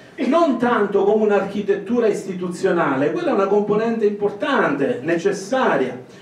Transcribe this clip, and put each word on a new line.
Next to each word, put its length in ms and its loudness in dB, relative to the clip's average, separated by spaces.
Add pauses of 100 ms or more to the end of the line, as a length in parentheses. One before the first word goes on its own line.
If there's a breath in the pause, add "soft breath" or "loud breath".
(240 loud breath)
non 360 2
tanto 440 2
come 200 4
un'architettura 840 0
istituzionale, 1040 0
quella 200 -2
è 20 0
una 140 2
componente 580 0
importante, 960 0
necessaria, 1000 -2 (220 loud breath)